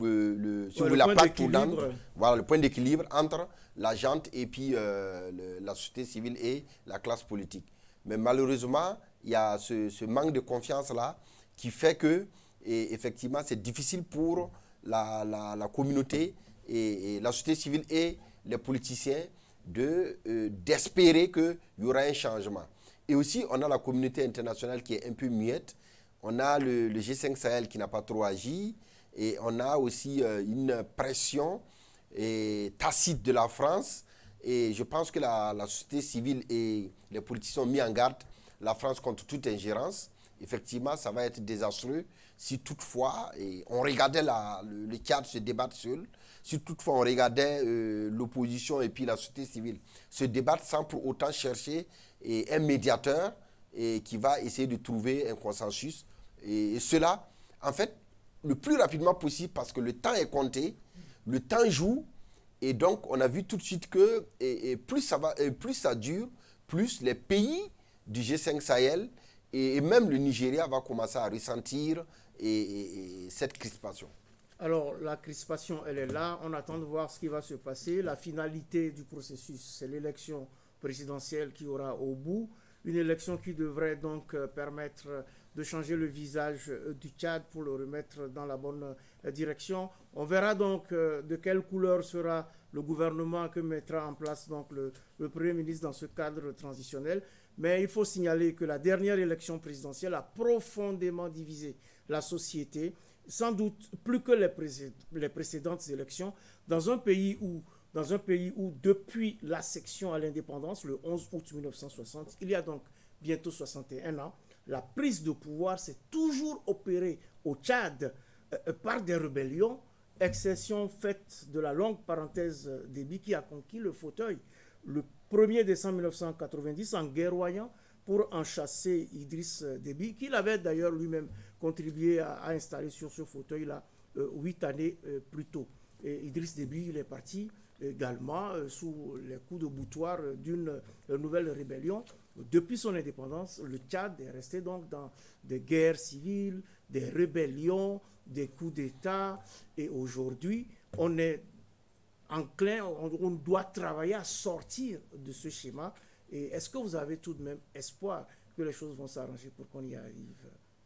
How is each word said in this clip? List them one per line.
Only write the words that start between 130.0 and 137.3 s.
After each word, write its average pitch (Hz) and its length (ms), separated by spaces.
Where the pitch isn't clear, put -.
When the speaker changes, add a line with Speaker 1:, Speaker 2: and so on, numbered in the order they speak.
Speaker 2:
qu'il 269 220
avait 214 240
d'ailleurs 170 320
lui-même 160 360
contribué 160 600
à, 151 140
à 156 180
installer 151 400
sur 151 200
ce 160 140
fauteuil-là, 147 580
euh, 139 180
huit 170 280
années, 156 440
euh, 143 140
plus 151 140
tôt. 139 220
Et 143 240
Idriss 165 260
Déby, 151 360
il 156 80
est 143 60
parti 185 460